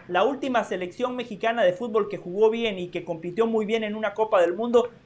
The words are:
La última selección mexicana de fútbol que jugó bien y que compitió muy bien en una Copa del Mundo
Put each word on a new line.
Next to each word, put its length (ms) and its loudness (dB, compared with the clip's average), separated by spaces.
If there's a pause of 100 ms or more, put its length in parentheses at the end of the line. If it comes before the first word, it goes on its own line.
La 160 2
última 400 0
selección 520 -4
mexicana 480 -2
de 80 6
fútbol 360 -2
que 100 -8
jugó 320 2
bien 280 -2
y 100 -6
que 160 -8
compitió 420 -2
muy 180 0
bien 180 0
en 120 -4
una 180 -4
Copa 300 2
del 120 2
Mundo 360 2 (160)